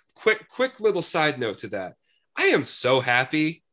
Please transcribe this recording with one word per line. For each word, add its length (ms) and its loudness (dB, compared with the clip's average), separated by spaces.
quick, 340 -2
quick 300 -4
little 220 2
side 380 0
note 200 -4
to 100 -10
that. 240 -8
I 120 0
am 180 2
so 340 2
happy 720 0